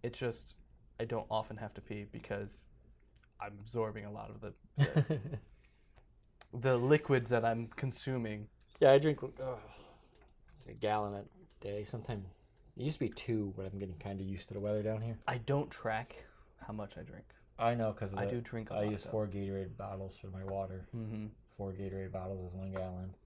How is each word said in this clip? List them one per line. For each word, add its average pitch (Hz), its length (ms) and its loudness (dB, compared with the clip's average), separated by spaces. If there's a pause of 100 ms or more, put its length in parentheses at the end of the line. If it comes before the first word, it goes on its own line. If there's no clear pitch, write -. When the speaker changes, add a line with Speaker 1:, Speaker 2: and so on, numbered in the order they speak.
Speaker 1:
It's 120 160 -4
just - 360 -4 (460)
I 117 40 0
don't 110 260 -2
often 110 260 0
have 107 180 -6
to - 60 -10
pee 104 320 -8
because - 500 -6 (760)
I'm 101 120 -8 (120)
absorbing 110 420 -2
a 104 60 -8
lot 107 180 -8
of 107 100 -12
the, 104 120 -8 (240)
the, 143 420 4 (1300)
Speaker 2:
<laughs> 117 80 -6
Speaker 1:
the 127 160 6
liquids 131 540 6
that 120 140 6
I'm 117 320 2
consuming. 117 720 -2 (340)
Speaker 2:
Yeah, 135 120 12
I 139 60 12
drink, 151 240 4
uh, 135 60 -4 (1400)
a 110 60 -12
gallon 104 400 2
a 101 100 -6 (400)
day. 104 200 -4
Sometimes 104 420 -6 (500)
it 120 80 -6
used 151 140 -2
to 139 60 0
be 113 60 0
two, 107 460 0
but 98 100 -4
I'm 98 120 -6
getting 92 200 -4
kinda 98 260 -4
used 95 240 -4
to - 60 -10
the 101 60 -4
weather 104 220 2
down 110 180 0
here. 113 260 -4
Speaker 1:
I 127 120 0
don't 139 320 2
track 110 460 -4 (500)
how - 60 -6
much 104 260 -6
I 80 40 -10
drink. - 220 -14 (340)
Speaker 2:
I 117 160 4
know, 113 180 2
'cause 101 200 -4
of 101 60 -2
Speaker 1:
I 107 80 2
Speaker 2:
the, 101 60 0
Speaker 1:
do 120 80 0
drink 113 300 -6
a - 40 -4
Speaker 2:
I 107 100 2
Speaker 1:
lot, 107 60 2
Speaker 2:
use 104 140 -4
Speaker 1:
though. - 60 -8
Speaker 2:
four 107 160 0
Gatorade 98 500 -4
bottles 98 420 -6
for 98 100 -12
my 95 160 -8
water. 95 420 -4 (100)
Speaker 1:
Mm-hmm. 110 300 -4 (300)
Speaker 2:
Four 98 160 -4
Gatorade 95 400 -4
bottles 92 360 -4
is 90 60 -10
one 95 180 -6
gallon. 92 420 -4 (120)